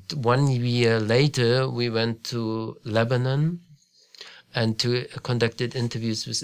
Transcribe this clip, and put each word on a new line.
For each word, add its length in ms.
one 320
year 540
later, 680
we 200
went 360
to 600
Lebanon 720
and 240
to, 340
uh, 60
conducted 560
interviews 500
with 180